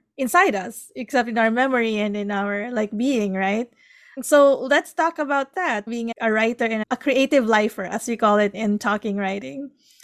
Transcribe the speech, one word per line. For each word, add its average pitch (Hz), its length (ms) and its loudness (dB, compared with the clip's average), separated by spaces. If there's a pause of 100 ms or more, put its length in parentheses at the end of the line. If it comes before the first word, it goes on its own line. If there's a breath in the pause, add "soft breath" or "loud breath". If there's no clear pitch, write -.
(180)
inside 285 380 2
us, - 400 -10
except 247 320 -2
in 226 100 -4
our 220 140 4
memory 240 460 0
and 208 180 -2
in 208 160 -6
our, 202 400 -4
like, 214 240 -4
being, 220 380 0
right? 196 360 -2 (540 soft breath)
So 285 340 6
let's 285 360 0
talk 330 260 -2
about 277 360 -2
that, 262 300 -2
being 233 260 -6 (100)
a 226 100 2
writer 226 340 0
and 220 240 -2
a 254 80 -2
creative 262 480 2
lifer, 214 380 0
as 180 240 -8
we 233 100 -4
call 208 200 4
it 208 180 2
in 208 240 -2
Talking 208 380 -4
Writing. 262 520 -6 (340 soft breath)